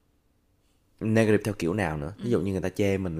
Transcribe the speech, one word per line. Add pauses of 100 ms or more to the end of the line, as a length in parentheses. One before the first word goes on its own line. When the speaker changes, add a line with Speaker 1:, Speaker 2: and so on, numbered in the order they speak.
(1000)
Speaker 1:
negative
theo
kiểu
nào
nữa.
Ví
Speaker 2:
Ừ.
Speaker 1:
dụ
như
người
ta
chê
mình